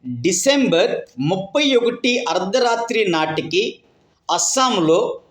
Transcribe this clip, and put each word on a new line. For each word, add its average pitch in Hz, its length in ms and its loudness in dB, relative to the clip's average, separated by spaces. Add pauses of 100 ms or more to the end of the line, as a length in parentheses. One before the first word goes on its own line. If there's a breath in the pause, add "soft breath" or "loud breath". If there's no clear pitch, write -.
డిసెంబర్ 185 920 0 (180)
ముప్పై 196 560 0
ఒకటి 240 540 0
అర్ధరాత్రి 226 800 0
నాటికి 160 720 -2 (560)
అస్సాంలో 190 880 0 (100)